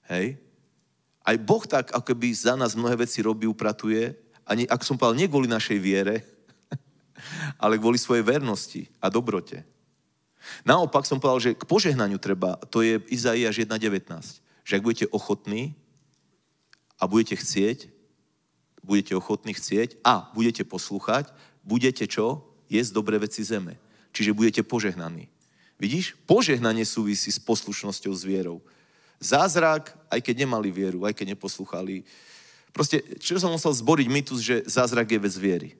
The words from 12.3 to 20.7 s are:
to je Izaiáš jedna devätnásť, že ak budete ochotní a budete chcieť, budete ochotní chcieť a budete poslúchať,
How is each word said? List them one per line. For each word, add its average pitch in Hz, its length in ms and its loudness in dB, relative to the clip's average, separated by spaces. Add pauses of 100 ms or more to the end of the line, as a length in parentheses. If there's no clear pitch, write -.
to 113 120 2
je 113 160 2 (120)
Izaiáš 117 520 0
jedna 110 160 -4
devätnásť, 95 640 -6 (240)
že 98 120 0
ak 101 60 -2
budete 117 260 0
ochotní 110 640 -4 (1200)
a 95 80 0
budete 107 320 2
chcieť, - 520 -2 (920)
budete 202 320 2
ochotní 185 400 -4
chcieť - 480 -2
a - 320 2
budete 226 320 0
poslúchať, 104 640 -4 (320)